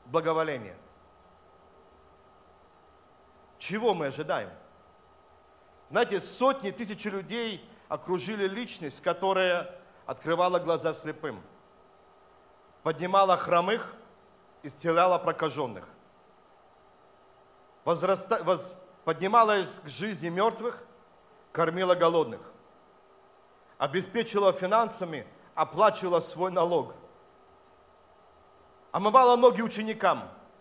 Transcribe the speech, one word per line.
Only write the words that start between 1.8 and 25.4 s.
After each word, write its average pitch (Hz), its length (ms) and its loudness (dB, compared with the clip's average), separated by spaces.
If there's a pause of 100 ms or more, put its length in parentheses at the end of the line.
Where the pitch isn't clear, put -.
Чего 214 360 -2
мы 160 140 -2
ожидаем? 139 420 -6 (1400)
Знаете, 202 320 0
сотни, 262 500 -2
тысячи 208 380 -8
людей 196 600 -8 (200)
окружили 185 580 -4
личность, 190 540 -8
которая 180 680 0 (360)
открывала 175 540 0
глаза 160 340 -2
слепым, 151 500 -10 (1400)
поднимала 180 520 2
хромых, 175 600 0 (680)
исцеляла 170 540 2
прокажённых, 147 680 -4 (2000)
возраста-, 185 580 0
воз-, 165 320 -2 (280)
поднимала 202 560 4
из, - 200 -8
к 156 80 -18
жизни 160 420 -6
мёртвых, 220 540 -2 (680)
кормила 175 440 2
голодных, 165 460 2 (1400)
обеспечила 196 760 0
финансами, 185 720 -2 (300)